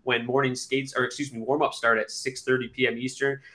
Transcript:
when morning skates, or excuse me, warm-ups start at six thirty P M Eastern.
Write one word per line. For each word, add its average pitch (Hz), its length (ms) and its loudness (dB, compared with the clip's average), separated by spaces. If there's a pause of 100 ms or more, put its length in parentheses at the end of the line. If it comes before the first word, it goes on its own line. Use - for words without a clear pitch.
when 120 240 0
morning 127 300 2
skates, 135 400 -2
or 127 80 2
excuse 131 280 -6
me, 113 80 -10
warm-ups 135 380 2
start 117 180 4
at 107 140 0
six - 320 -8
thirty 127 260 0
P 127 200 2
M 117 100 -2
Eastern. 135 420 -2 (140)